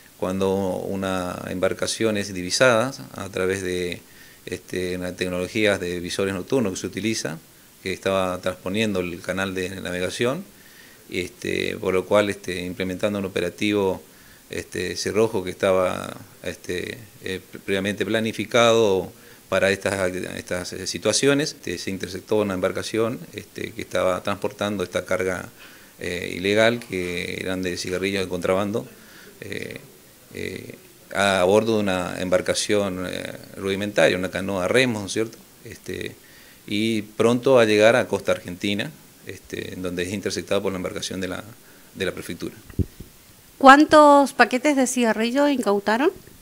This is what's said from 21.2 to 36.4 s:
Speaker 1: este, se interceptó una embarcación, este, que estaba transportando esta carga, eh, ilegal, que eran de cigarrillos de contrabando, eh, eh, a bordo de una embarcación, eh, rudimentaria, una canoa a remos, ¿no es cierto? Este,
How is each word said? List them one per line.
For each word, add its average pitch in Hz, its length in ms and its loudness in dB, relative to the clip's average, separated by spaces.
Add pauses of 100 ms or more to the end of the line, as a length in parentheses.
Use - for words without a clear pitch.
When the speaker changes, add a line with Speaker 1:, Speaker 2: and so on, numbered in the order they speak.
Speaker 1:
este, - 240 -8
se - 140 -8
interceptó 92 460 -4
una 101 180 2
embarcación, 98 680 -2 (140)
este, - 380 -10
que - 100 -10
estaba 92 400 0
transportando 101 600 -4
esta 90 200 -4
carga, 92 460 -2 (480)
eh, 90 360 -6
ilegal, 110 460 4
que 92 640 -6
eran 92 180 -4
de 90 160 -4
cigarrillos 95 480 -2
de 87 60 -8
contrabando, 101 580 -2 (540)
eh, - 380 -10 (520)
eh, 95 440 -10 (380)
a 95 300 4
bordo 110 300 4
de 107 60 2
una 92 380 -2
embarcación, 92 880 0
eh, 92 280 -8 (240)
rudimentaria, 101 580 2
una 92 140 -2
canoa 95 340 -2
a 92 40 0
remos, 117 340 2
¿no 98 60 -6
es - 40 -8
cierto? 113 240 -4 (300)
Este, 92 480 -10 (520)